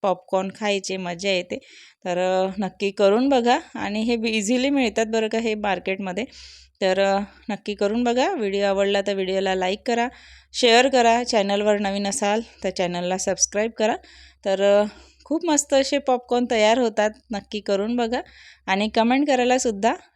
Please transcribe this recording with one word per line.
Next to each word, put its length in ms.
पॉपकॉर्न 480
खायचे, 380
मजा 320
येते. 280
तर, 120
अ, 320
नक्की 320
करून 380
बघा 300
आणि 260
हे 160
इझिली 400
मिळतात 360
बरं 220
का 120
हे 160
मार्केटमध्ये. 720
तर, 180
अ, 200
नक्की 260
करून 280
बघा. 300
व्हिडिओ 320
आवडला 360
तर 120
व्हिडिओला 420
लाईक 300
करा, 220
शेअर 340
करा, 360
चॅनलवर 540
नवीन 300
असाल 340
तर 60
चॅनलला 480
सबस्क्राईब 540
करा. 240
तर, 360
अ, 40
खूप 200
मस्त 280
असे 240
पॉपकॉर्न 540
तयार 260
होतात, 320
नक्की 280
करून 360
बघा 260
आणि 220
कमेंट 380
करायलासुद्धा 680